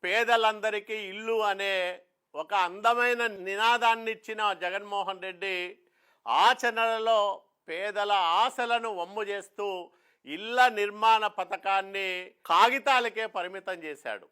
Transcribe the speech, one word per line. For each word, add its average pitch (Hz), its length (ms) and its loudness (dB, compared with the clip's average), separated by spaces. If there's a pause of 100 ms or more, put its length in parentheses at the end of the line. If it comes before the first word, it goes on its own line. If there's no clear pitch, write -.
పేదలందరికీ 220 920 0 (160)
ఇల్లు 220 240 -4 (140)
అనే 196 240 -2 (600)
ఒక 156 180 -6 (160)
అందమైన 240 540 2 (240)
నినాదాన్ని 226 720 2
ఇచ్చిన 220 240 -10 (220)
జగన్మోహన్ 190 640 -4
రెడ్డి 185 300 -6 (880)
ఆచరణలో 226 760 2 (480)
పేదల 202 440 -4 (300)
ఆశలను 240 480 0 (100)
వమ్ము 202 300 -6
చేస్తూ 202 360 -8 (720)
ఇళ్ల 226 240 -2 (180)
నిర్మాణ 214 440 2 (160)
పథకాన్ని 196 720 -4 (420)
కాగితాలకే 233 720 4 (120)
పరిమితం 185 400 -8 (100)
చేశాడు. 120 460 -10